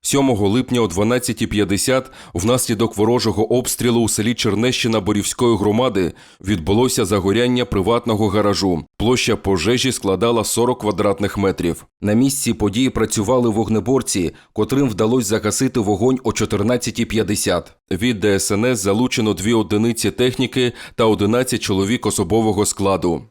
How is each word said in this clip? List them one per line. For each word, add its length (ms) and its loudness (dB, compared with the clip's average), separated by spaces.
Сьомого 460 2
липня 320 0
о 60 4
дванадцятій 600 0
п'ятдесят 640 0
внаслідок 640 0
ворожого 560 0
обстрілу 480 0
у 80 2
селі 260 -2
Чернещина 680 0
Борівської 560 0
громади 560 0
відбулося 600 0
загоряння 600 2
приватного 640 0
гаражу. 560 0
Площа 400 0
пожежі 560 0
складала 520 0
сорок 360 0
квадратних 580 -2
метрів. 480 -2
На 120 0
місці 400 2
події 380 0
працювали 580 0
вогнеборці, 840 0
котрим 360 0
вдалося 400 0
загасити 520 -2
вогонь 440 2
о 80 0
чотирнадцятій 720 -2
п'ятдесят. 680 -2
Від 300 -2
Д 140 2
С 160 -2
Н 140 0
С 140 0
залучено 560 0
дві 200 0
одиниці 560 0
техніки 600 0
та 100 0
одинадцять 580 2
чоловік 440 0
особового 600 0
складу. 640 -2